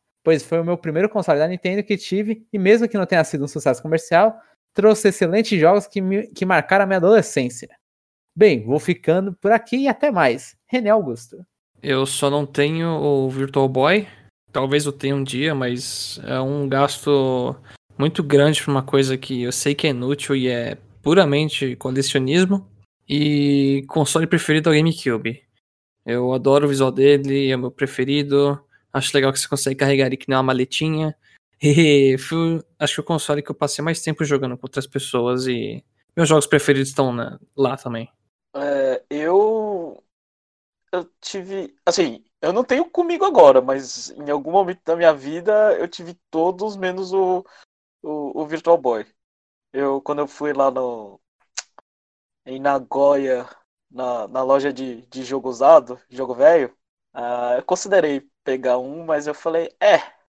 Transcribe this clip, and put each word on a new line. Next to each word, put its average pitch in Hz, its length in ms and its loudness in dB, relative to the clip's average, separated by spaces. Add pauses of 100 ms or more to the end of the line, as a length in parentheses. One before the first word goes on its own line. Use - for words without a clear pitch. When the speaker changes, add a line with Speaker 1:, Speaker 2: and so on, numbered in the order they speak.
(240)
Speaker 1:
pois 160 180 2
foi 165 180 -4
o 165 60 -2
meu 175 140 -2
primeiro 170 280 -2
console 190 300 0
da 151 100 2
Nintendo 185 360 -4
que 202 120 -4
tive, 214 560 -4
e 214 60 -4
mesmo 214 320 4
que 220 80 -4
não 190 80 -2
tenha 170 180 2
sido 147 220 -6
um - 20 -4
sucesso 139 320 -2
comercial, 165 560 2 (380)
trouxe 214 360 4
excelentes 190 500 0
jogos 190 260 4
que - 160 -8
me, 196 280 -2
que - 140 -10
marcaram 190 420 2
a - 20 -2
minha 190 100 0
adolescência. 170 720 2 (680)
Bem, 160 300 4
vou 131 140 0
ficando 180 540 0
por 196 180 -2
aqui 226 320 0
e 277 40 0
até 294 220 0
mais. 139 460 0 (100)
René 233 240 -2
Augusto. 151 480 -2 (460)
Speaker 2:
Eu 135 240 0
só 139 240 -2
não 143 160 -2
tenho 151 420 -2
o 143 400 0
Virtual 135 400 0
Boy. 151 380 2 (440)
Talvez 139 360 -2
eu 143 40 -4
tenha 139 240 -4
um 139 80 -2
dia, 131 300 -4
mas 127 680 -6
é 131 160 -4
um 139 280 -4
gasto 135 880 0 (400)
muito 160 280 -2
grande 143 400 4
pra 147 80 -2
uma 135 120 0
coisa 135 360 0
que 127 240 -6
eu 120 80 -4
sei 143 240 -2
que 143 100 -4
é 151 60 0
inútil 139 440 -4
e 127 120 0
é 120 320 -4 (240)
puramente 147 720 0
colecionismo. 139 920 0 (420)
E 143 760 0
console 160 400 0
preferido 160 420 0
é 160 40 4
o - 20 4
GameCube. 135 680 -2 (640)
Eu 123 280 -2
adoro 139 320 4
o - 40 2
visual 135 220 2
dele, 139 580 4
é 131 60 0
o 127 40 -2
meu 123 120 -6
preferido. 143 880 0 (320)
Acho 135 240 -2
legal 135 160 4
que 135 80 -4
você - 80 -4
consegue 135 300 -4
carregar 139 300 2
ele 131 100 -4
que - 100 -20
nem 135 80 0
uma 131 80 2
maletinha. 156 760 -2
<laughs> - 60 -20 (380)
E 143 540 6
foi, 165 440 -2 (160)
acho - 180 -2
que - 40 -6
o 151 60 -6
console 147 360 -2
que - 80 -10
eu 147 60 -10
passei - 260 -4
mais 160 200 -4
tempo 156 240 -4
jogando 135 320 -2
com - 100 -16
outras - 180 -8
pessoas 127 600 -4
e 117 340 -6 (340)
meus 170 120 2
jogos 151 180 4
preferidos 135 440 2
estão 135 240 0
na, 120 260 -8 (160)
lá 131 220 0
também. 117 340 -10 (420)
Speaker 3:
É, 139 560 -2
eu, 190 920 -2 (880)
eu 175 180 -6 (120)
tive, 190 520 -10 (120)
assim, 165 380 -4 (180)
eu 156 100 -2
não 220 120 0
tenho 269 260 -2
comigo 349 360 -2
agora, 175 360 8
mas 135 500 -6
em 143 180 -12
algum 147 220 -6
momento 185 340 -2
da 165 120 -2
minha 170 160 4
vida 175 640 0
eu 165 80 -4
tive 170 260 -16 (160)
todos, 185 460 -2
menos 185 380 -6
o, 185 300 0 (600)
o, 151 380 -8
o 156 40 -6
Virtual 165 320 2
Boy. 117 280 -2 (680)
Eu, 139 280 -2
quando 143 180 -6
eu 143 80 -4
fui 147 260 -6
lá 135 160 0
no, 120 500 -6 (1300)
em 131 140 -12
Nagoya, 135 880 0 (400)
na, 123 380 -6
na 127 160 -4
loja 135 280 2
de, 127 360 -10
de 131 160 -12
jogo 131 260 -6
usado, 127 580 4
jogo 127 280 -8
velho, 143 360 4 (420)
ah, 123 440 -4
eu 131 60 -6
considerei 170 640 0 (140)
pegar 131 340 -2
um, 139 260 -10
mas 151 240 -2
eu 147 60 -4
falei, 165 460 -4
"É, 208 160 4 (420)